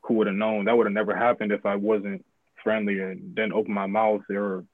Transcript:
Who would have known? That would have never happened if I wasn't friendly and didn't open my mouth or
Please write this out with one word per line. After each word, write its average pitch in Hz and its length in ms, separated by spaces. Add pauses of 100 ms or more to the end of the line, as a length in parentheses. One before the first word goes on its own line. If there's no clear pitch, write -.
Who 120 120
would 107 120
have 98 80
known? 107 300
That 113 100
would 113 120
have 101 60
never 104 220
happened 113 380
if 101 120
I 101 120
wasn't 101 480 (380)
friendly 104 360
and 92 340
didn't 110 200
open 107 200
my 98 140
mouth 107 420
or 98 440